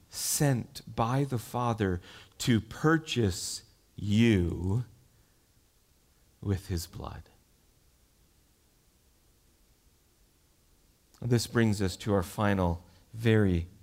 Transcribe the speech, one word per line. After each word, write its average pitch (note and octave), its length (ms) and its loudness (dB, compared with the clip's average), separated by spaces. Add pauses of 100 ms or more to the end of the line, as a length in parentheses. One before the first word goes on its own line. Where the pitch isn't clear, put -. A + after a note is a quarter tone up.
sent - 720 -2 (140)
by B2+ 300 0
the C3+ 120 -2
Father G#2+ 600 -2 (380)
to A2+ 240 4
purchase - 1000 0 (340)
you G2+ 880 2 (1600)
with F#2 260 -2
his F2 200 -4
blood. - 360 -14 (4000)
This A#2 260 0
brings G#2+ 340 0
us F#2 160 -2
to G#2+ 160 -2
our F#2+ 100 2
final, F#2+ 580 0 (320)
very G#2+ 540 2 (160)